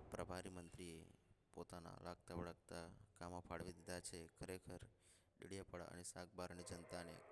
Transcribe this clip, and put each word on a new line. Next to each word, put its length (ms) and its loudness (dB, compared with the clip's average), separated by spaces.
પ્રભારી 400 4
મંત્રીએ 480 -2
પોતાના 500 -2
લાગતા 300 0
વળગતા 500 2
કામો 300 2
ફાળવી 240 2
દીધા 280 2
છે. 180 0
ખરેખર 420 0
ડેડિયાપાડા 440 0
અને 180 -2
સાગબારાની 600 0
જનતાને 520 0